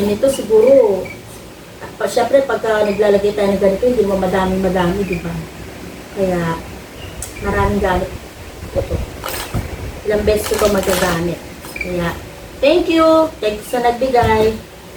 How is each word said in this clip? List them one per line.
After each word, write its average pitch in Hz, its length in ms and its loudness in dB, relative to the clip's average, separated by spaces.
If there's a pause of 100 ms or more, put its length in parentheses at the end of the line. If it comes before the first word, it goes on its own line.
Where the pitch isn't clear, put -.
nito 208 180 2
siguro. 220 760 6 (920)
Pa-, 214 140 -4
syempre, - 340 4
pagka 214 400 0
naglalagay 202 480 2
tayo 196 220 2
ng 190 80 -2
ganito, 196 240 2
hindi 226 180 4
mo 196 140 0
madami-madami, 185 880 0
di 175 160 -4
ba? 170 120 -6 (840)
Kaya, 175 400 0 (880)
maraming 202 340 2
gamit. 185 300 0 (640)
Ito. - 220 -2 (1080)
Ilang 208 220 0
beses 208 260 2
ko - 80 2
pa 202 140 4
magagamit. 180 680 0 (340)
Kaya, 175 360 -4 (500)
thank 330 300 4
you. 320 160 4 (320)
Thank 214 240 -2
you - 80 -14
sa 247 100 -2
nagbigay. 226 760 2 (400)